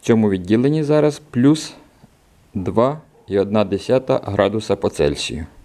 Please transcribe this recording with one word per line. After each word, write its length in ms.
В 40
цьому 260
відділенні 520
зараз 360
плюс 560
два 460
і 120
одна 260
десята 600
градуса 520
по 120
Цельсію. 580